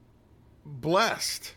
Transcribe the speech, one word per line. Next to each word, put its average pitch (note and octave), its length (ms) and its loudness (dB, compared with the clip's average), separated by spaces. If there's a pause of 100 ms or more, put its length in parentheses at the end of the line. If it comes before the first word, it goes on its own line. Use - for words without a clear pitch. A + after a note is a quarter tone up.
(640)
blessed D#3 920 0